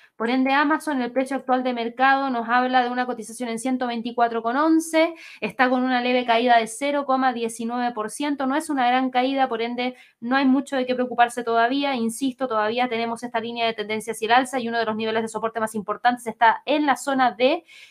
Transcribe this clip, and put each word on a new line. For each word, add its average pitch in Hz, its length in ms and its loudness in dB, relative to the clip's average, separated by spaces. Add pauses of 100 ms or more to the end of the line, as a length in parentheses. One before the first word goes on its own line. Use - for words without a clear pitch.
(160)
Por 226 120 -4
ende, 262 240 2
Amazon, 294 480 0
el 240 120 -4
precio 262 260 -2
actual 254 240 0
de 254 100 -2
mercado 254 560 2
nos 233 180 -2
habla 247 360 2
de 240 80 -2
una 247 160 -2
cotización 240 420 -8
en 226 100 -4
ciento 254 280 -2
veinticuatro 233 560 -2
con 233 120 -2
once, 320 600 2 (260)
está 254 300 0
con 254 120 0
una 254 200 0
leve 247 240 0
caída 240 320 4
de 226 80 0
cero 277 400 -2
coma 262 260 2
diecinueve 233 600 -4
por 214 180 -6
ciento. 285 340 -4
No 262 100 0
es 320 140 -2
una 262 180 0
gran 254 220 2
caída, 262 400 0
por 226 140 -4
ende, 247 340 -4 (240)
no 240 160 0
hay 277 80 4
mucho 269 320 2
de 254 80 0
qué 254 100 -2
preocuparse 240 480 0
todavía. 240 520 2
Insisto, 226 540 -4
todavía 220 380 0
tenemos 233 360 -4
esta 240 180 -4
línea 233 240 -4
de 226 80 0
tendencia 214 400 -6
hacia 220 140 -6
el 220 60 2
alza 254 280 2
y 226 80 -4
uno 233 100 -2
de 226 60 0
los 214 120 -2
niveles 220 260 -2
de 226 60 -4
soporte 226 300 -6
más 220 160 -4
importantes 220 520 -2
está 226 400 2
en 302 180 0
la 262 120 2
zona 262 360 0
de 262 320 0 (260)